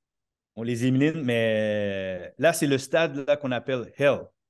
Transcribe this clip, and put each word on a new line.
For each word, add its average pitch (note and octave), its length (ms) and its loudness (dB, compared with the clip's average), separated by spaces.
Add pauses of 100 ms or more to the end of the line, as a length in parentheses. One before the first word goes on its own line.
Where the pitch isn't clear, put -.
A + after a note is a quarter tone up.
(560)
on A2+ 80 -8
les A#2+ 220 -2
élimine, C#3+ 360 2
mais G#2 1120 -2
là, D#3 160 4
c'est - 140 -2
le C3+ 120 2
stade C#3+ 500 -2
là, D3 80 2
qu'on C#3 160 -4
appelle A#2 440 -4
Hell, C3 260 2 (280)